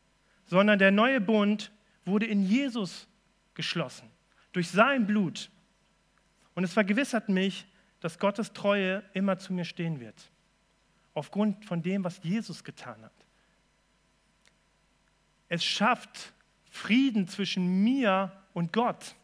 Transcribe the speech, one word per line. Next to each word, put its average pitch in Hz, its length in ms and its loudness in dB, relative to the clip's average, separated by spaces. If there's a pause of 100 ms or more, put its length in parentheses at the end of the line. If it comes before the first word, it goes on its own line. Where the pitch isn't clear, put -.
(440)
sondern 202 340 4
der 196 120 6
neue 233 300 4
Bund 208 520 2 (320)
wurde 202 220 0
in 208 160 0
Jesus 226 640 -2 (480)
geschlossen, 156 560 -6 (420)
durch 175 180 -2
sein 233 360 4
Blut. 202 440 -2 (1040)
Und 175 100 -2
es 175 80 -4
vergewissert 214 560 0
mich, 190 380 -2 (340)
dass 170 180 -8
Gottes 202 340 -2
Treue 202 520 -2 (100)
immer 190 240 0
zu - 140 -10
mir 180 120 -4
stehen 165 360 -6
wird, 110 300 -18 (840)
aufgrund 202 500 -2
von 170 180 -4
dem, 190 200 -2
was 175 200 -6
Jesus 190 420 -6
getan 113 380 -16
hat. 110 100 -20 (2250)
Es 170 160 -2
schafft - 680 -2 (380)
Frieden 214 580 2
zwischen 185 560 0
mir 202 480 2 (220)
und 170 180 -4
Gott. 226 520 -2